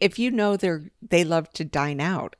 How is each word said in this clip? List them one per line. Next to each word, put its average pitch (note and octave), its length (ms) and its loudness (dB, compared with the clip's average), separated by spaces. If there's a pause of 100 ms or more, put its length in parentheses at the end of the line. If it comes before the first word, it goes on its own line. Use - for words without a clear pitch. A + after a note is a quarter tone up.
if F#3+ 180 -12
you A#3+ 120 0
know G#3 260 2
they're, E3+ 340 -2 (120)
they F3 220 4
love D#3+ 300 0
to E3 100 -6
dine C#3+ 360 -2
out, E3+ 400 -2